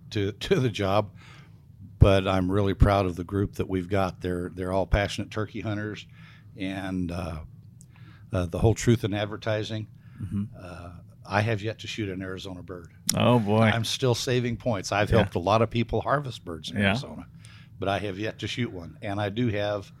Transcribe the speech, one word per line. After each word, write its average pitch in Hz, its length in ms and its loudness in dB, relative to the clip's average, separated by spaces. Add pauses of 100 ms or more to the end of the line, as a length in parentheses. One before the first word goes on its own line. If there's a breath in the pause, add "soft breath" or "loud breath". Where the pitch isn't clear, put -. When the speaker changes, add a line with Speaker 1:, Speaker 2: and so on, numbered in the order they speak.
(120)
Speaker 1:
to, 101 200 0
<laughs> - 20 -4
to - 260 0
the 131 100 4
job, 98 420 2 (880 loud breath)
but 98 280 8
I'm 92 240 2
really 98 220 4
proud 98 320 6
of 90 100 -2
the 90 80 -4
group 98 320 -2
that - 140 -4
we've 92 200 -2
got. 95 300 0
They're, 90 340 -4
they're 90 200 -4
all 95 120 2
passionate 101 460 0
turkey 107 300 -6
hunters, 104 440 -6 (520 loud breath)
and, 95 540 -4
uh, 85 280 -6 (920 loud breath)
uh, 90 140 0
the 85 120 -6
whole 110 160 6
truth - 280 4
in 98 100 -2
advertising. 107 760 -4 (340 loud breath)
Speaker 2:
Mm-hmm. 101 220 -4 (160)
Speaker 1:
Uh, 87 300 -14 (380)
I 98 140 2
have 107 200 0
yet 107 180 -8
to - 80 -14
shoot 104 220 -6
an 92 120 -6
Arizona 92 400 -10
bird. 87 300 -14 (240)
Speaker 2:
Oh, 117 240 6
boy. 107 240 4
Speaker 1:
I'm 110 220 4
still - 300 0
saving 120 420 -2
points. 101 340 -4
I've 104 180 2
Speaker 2:
Yeah. 117 80 4
Speaker 1:
helped 101 180 2
a 95 40 -2
lot 98 220 4
of 110 80 2
people 113 320 -2
harvest 135 440 -2
birds 80 260 -10
in 87 60 -8
Speaker 2:
Yeah. 101 120 2
Speaker 1:
Arizona, - 380 -4 (520 loud breath)
but 95 100 -2
I 98 100 0
have 95 200 -6
yet 107 200 -6
to 110 80 -4
shoot 117 240 -4
one. 82 300 -12
And 101 180 -4
I 104 100 0
do 120 200 0
have, 104 520 -2